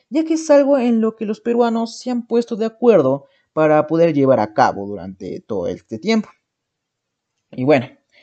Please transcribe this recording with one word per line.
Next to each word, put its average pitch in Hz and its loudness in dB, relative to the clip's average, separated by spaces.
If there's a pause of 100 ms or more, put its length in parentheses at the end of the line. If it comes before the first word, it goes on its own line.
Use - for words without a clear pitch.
(120)
ya 320 -2
que 320 -2
es 311 -2
algo 285 4
en 240 0
lo 220 -2
que 220 -10
los 208 -6
peruanos 233 -2
se 254 -10
han 240 -6
puesto 233 -4
de 220 -4
acuerdo 170 2 (260)
para 151 2
poder 165 2
llevar 135 2
a 107 -4
cabo 101 0
durante 95 -12
todo 95 -8
este 101 -12
tiempo. 220 -2 (1200)
Y 127 -8
bueno, 135 2 (360)